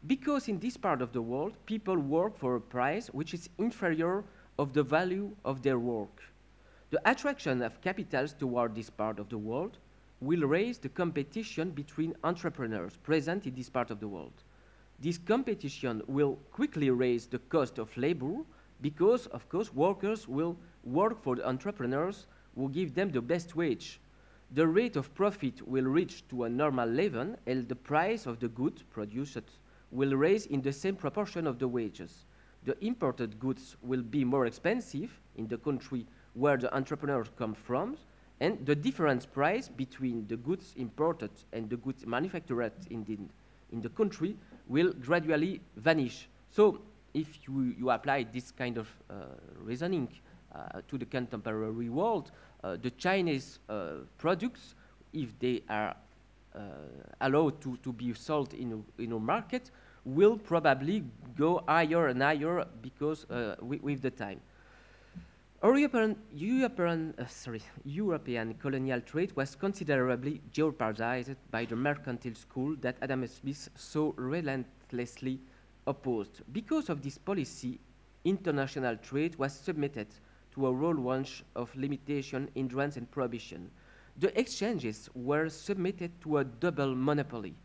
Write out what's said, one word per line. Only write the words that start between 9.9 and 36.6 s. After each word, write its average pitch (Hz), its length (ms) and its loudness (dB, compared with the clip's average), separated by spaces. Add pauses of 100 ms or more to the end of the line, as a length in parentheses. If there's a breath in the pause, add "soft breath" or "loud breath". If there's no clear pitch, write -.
will 151 260 2
raise 208 320 2
the 135 100 -6
competition 170 800 -2
between 156 540 -4
entrepreneurs 127 760 -2
present 160 480 0
in 127 80 -6
this 127 160 -10
part 120 220 0
of 104 80 -8
the 107 80 -6
world. 82 360 -10 (560 soft breath)
This 170 180 -2
competition 185 920 0
will 139 320 2 (120)
quickly 165 380 2
raise 123 380 4
the 123 120 -4
cost - 380 2
of 110 180 -6
labor 147 420 0 (440 loud breath)
because, 180 460 4
of - 220 -10
course, 208 240 -2
workers 196 540 2
will 165 300 0 (260 loud breath)
work 196 380 2
for 127 140 2
the - 120 -2
entrepreneurs 143 800 -2 (300 soft breath)
who 135 140 -2
give 147 260 -2
them 185 160 2
the 127 100 2
best 165 340 -2
wage. 156 440 -2 (520 soft breath)
The 151 140 6
rate 202 300 4
of 135 180 -2
profit 190 540 0
will 131 180 2
reach 160 440 2
to 120 160 -2
a 113 40 -2
normal 127 400 2
level, 147 460 0 (100)
and 127 240 -2
the 127 60 -2
price 180 500 0
of 117 140 -4
the 120 80 0
good 120 420 -2
produced 113 540 -6 (480 soft breath)
will 135 240 2
raise 190 320 4
in 139 140 0
the 139 120 0
same 190 220 -2
proportion 170 520 -2
of 120 120 -2
the 131 80 2
wages. 113 580 -4 (400 soft breath)
The 131 180 0
imported 123 560 -2
goods - 420 -4
will 127 200 -2
be 123 240 2
more 127 220 4
expensive 175 760 -2 (140)
in 110 120 -6
the 117 100 -4
country 123 480 -2 (280 loud breath)
where 135 240 4
the 123 180 0